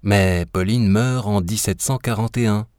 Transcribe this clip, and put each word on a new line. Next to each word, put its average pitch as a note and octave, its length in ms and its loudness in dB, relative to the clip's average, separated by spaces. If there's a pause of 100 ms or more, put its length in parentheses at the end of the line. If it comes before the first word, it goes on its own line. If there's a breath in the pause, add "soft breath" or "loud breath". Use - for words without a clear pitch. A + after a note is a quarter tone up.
Mais F#2+ 500 2
Pauline G2+ 360 0
meurt B2 380 0
en G#2 140 0
dix-sept G2 400 -4
cent C3 160 -4
quarante A2+ 400 -4
et A#2+ 100 0
un G#2+ 200 -2 (120)